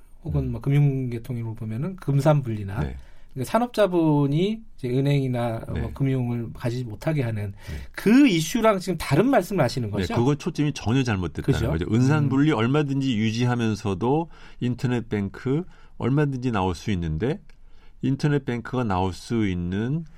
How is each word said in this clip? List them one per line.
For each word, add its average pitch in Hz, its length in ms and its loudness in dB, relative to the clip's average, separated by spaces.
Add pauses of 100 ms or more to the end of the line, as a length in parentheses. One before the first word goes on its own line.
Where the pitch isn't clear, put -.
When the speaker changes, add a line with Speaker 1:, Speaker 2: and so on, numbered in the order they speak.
(240)
Speaker 1:
혹은 151 200 -2
Speaker 2:
음. 127 80 -4
Speaker 1:
뭐 113 80 -6
금융계통으로 127 920 0
보면은 113 420 -6
금산분리나 117 840 0
Speaker 2:
네. 65 160 -4 (360)
Speaker 1:
그러니까 127 200 -8
산업자본이 180 1080 2 (160)
이제 127 120 -6
은행이나 123 800 0
뭐 - 100 -6
Speaker 2:
네. 110 140 -4
Speaker 1:
금융을 120 600 -2
가지지 123 320 -4
못하게 135 380 -2
하는 107 300 -4
Speaker 2:
네. - 240 -12 (160)
Speaker 1:
그 254 340 6
이슈랑 202 540 4
지금 180 180 -4
다른 165 320 2
말씀을 190 320 2
하시는 120 260 0
Speaker 2:
네, 98 40 -8
Speaker 1:
거죠? 101 220 -2
Speaker 2:
그거 131 200 4
초점이 151 380 -2
전혀 127 300 0
잘못됐다는 95 560 0
Speaker 1:
그죠? 73 120 0
Speaker 2:
거죠. 80 240 0
은산분리 139 560 4
Speaker 1:
음. 135 60 2
Speaker 2:
얼마든지 135 600 0
유지하면서도 113 1120 0 (300)
인터넷 123 480 -2
뱅크 123 560 -2 (360)
얼마든지 135 500 0
나올 92 240 0
수 - 160 -6
있는데 87 500 -2 (640)
인터넷 139 420 0
뱅크가 123 400 -4
나올 95 280 0
수 110 360 -2
있는 98 560 -2 (140)